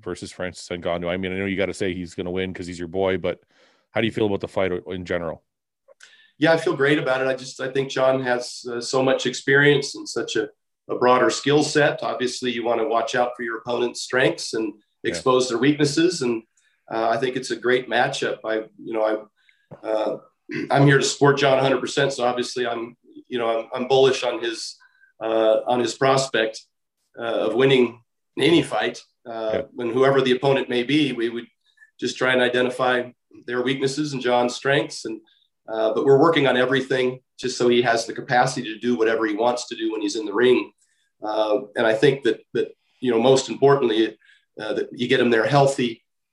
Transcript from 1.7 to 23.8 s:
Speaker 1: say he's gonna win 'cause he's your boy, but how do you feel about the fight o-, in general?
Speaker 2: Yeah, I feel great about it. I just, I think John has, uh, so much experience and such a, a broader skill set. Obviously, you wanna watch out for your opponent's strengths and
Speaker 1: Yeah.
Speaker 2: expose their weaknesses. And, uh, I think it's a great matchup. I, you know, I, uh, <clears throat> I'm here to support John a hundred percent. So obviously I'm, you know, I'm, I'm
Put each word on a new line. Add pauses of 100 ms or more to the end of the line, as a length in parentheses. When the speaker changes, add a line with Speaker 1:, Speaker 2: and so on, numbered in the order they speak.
Speaker 1:
say
he's
gonna
win
'cause
he's
your
boy,
but (500)
how
do
you
feel
about
the
fight
o-,
in
general? (920)
Speaker 2:
Yeah,
I
feel
great
about
it.
I
just,
I
think
John
has,
uh,
so
much
experience
and
such
a, (400)
a
broader
skill
set.
Obviously,
you
wanna
watch
out
for
your
opponent's
strengths
and (300)
Speaker 1:
Yeah.
Speaker 2:
expose
their
weaknesses.
And, (500)
uh,
I
think
it's
a
great
matchup.
I, (180)
you
know, (800)
I,
uh, (260)
<clears throat>
I'm
here
to
support
John
a
hundred
percent.
So
obviously
I'm, (320)
you
know, (120)
I'm,
I'm